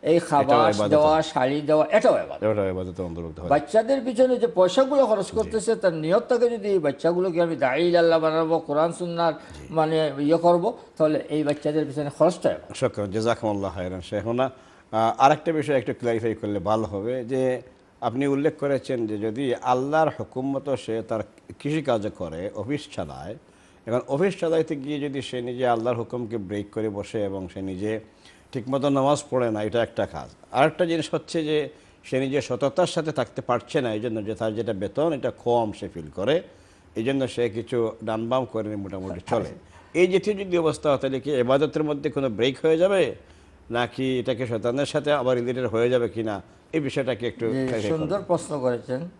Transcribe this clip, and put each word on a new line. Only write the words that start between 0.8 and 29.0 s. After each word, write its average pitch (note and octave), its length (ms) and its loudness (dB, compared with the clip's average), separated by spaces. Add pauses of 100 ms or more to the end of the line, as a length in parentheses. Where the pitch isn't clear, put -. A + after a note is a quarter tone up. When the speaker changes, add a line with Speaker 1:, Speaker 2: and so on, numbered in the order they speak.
Speaker 1:
দেওয়া, D3+ 320 6
শাড়ি C#3+ 380 0
দেওয়া, D3+ 260 4
এটাও G#3+ 280 4
ইবাদত। D2+ 280 -4
Speaker 2:
এটাও G#2 260 2
ইবাদতের F#2 360 -4
অন্তর্ভুক্ত E2 360 -8
হয়। E2+ 80 -8
Speaker 1:
বাচ্চাদের A3 560 2
পিছনে B3+ 320 2
যে G#3+ 100 0
পয়সাগুলো C4 600 4
খরচ G#3 240 0
Speaker 2:
জি। - 60 -4
Speaker 1:
করতেছে, A3 400 0
তার F#3 180 0
নিয়ত E3 340 2
থাকে A#3+ 220 4
যদি G#3 180 -4
এই G3 100 2
বাচ্চাগুলোকে E3+ 640 0
আমি E3 140 0
দায়ী D3+ 400 2
আল্লাহ E3 220 6
বানাবো, D#3+ 400 2
কোরআন D#3+ 340 0
সুন্নাহর E3+ 400 -2
Speaker 2:
জি। - 380 -12
Speaker 1:
মানে D#3 480 2
ইয়ে D3 180 4
করব, F3 360 4 (240)
তাহলে D#3 320 2
এই D3+ 160 0
বাচ্চাদের D3+ 420 0
পিছনে C#3+ 320 -4
খরচটা D#3 320 4
ইবাদত। E2 240 -8
Speaker 2:
শুকরান, G#2+ 360 -2
জাযাকুমুল্লাহু G#2 640 0
খায়রান। F#2 260 -6
শেখনা, A#2 500 -2 (420)
আহ, A2+ 260 2
আরেকটা D3 340 4
বিষয় C#3+ 260 0
একটু B2 200 -2
clarify A2+ 360 0
করলে G#2 240 -4
ভালো G#2+ 260 0
হবে A2 400 -4
যে B2+ 380 0 (380)
আপনি B2 260 0
উল্লেখ C#3+ 320 0
করেছেন C3 480 -2
যে G#2+ 120 -4
যদি A2+ 360 -2
আল্লাহর C#3 540 2 (100)
হুকুম C3 320 -6
মতো C#3 260 -2
সে A2+ 260 -4
তার A2 180 -4 (380)
কৃষিকাজ C3+ 500 -2 (100)
করে, F2 360 -6
অফিস B2+ 400 -6
চালায়, D#2 420 -10 (500)
এখন A#2 220 0
অফিস F3 320 0
চালাইতে D#3+ 360 2
গিয়ে C#3+ 240 -6
যদি C#3 220 -4
সে B2 180 -6
নিজে B2 260 -2
আল্লাহর A#2 300 2
হুকুমকে A#2 420 -6
break G2+ 320 -6
করে A2 180 -2
বসে G2+ 360 -4
এবং G2 240 -6
সে F#2+ 140 -10
নিজে G2 380 -4 (520)
ঠিকমতো C3 360 -2
নামাজ C#3 420 2